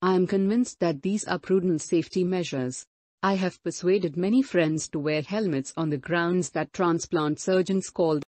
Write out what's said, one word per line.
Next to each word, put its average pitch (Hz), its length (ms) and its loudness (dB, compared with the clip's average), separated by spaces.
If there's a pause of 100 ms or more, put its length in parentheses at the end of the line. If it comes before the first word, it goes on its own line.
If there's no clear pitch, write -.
I 185 140 4
am 185 120 4
convinced 202 520 0
that 165 220 0
these 202 240 -2
are 180 140 -4
prudent 180 420 0
safety 180 440 0
measures. 165 600 -4 (360)
I 196 120 2
have 185 300 -2
persuaded 175 520 0
many 202 260 2
friends 156 480 0
to 156 100 -4
wear 151 220 0
helmets 175 540 -2
on 160 140 -2
the 147 80 -2
grounds 170 540 0
that 156 200 -4
transplant 165 720 0
surgeons 190 480 0
call 156 380 0